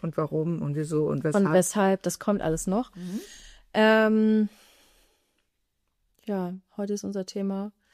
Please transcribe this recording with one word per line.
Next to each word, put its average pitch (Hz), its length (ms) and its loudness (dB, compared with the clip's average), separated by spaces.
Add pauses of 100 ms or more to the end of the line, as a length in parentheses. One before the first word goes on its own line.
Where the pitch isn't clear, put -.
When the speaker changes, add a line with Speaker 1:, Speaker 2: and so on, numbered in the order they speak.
Speaker 1:
Und 165 160 -6
warum 156 460 -2
und 143 120 -4
wieso 151 320 -2
und 147 120 -2
Speaker 2:
Und 131 60 -4
Speaker 1:
weshalb. 160 280 2
Speaker 2:
weshalb, 190 500 2
das - 160 -4
kommt 202 220 -2
alles 160 260 -2
noch. 202 300 -2
Speaker 1:
Mhm. 180 240 -10 (540)
Speaker 2:
Ähm, 220 760 4 (1800)
ja, 185 300 -4 (220)
heute 208 180 -4
ist 202 100 -8
unser 196 220 -6
Thema. 196 440 -4 (240)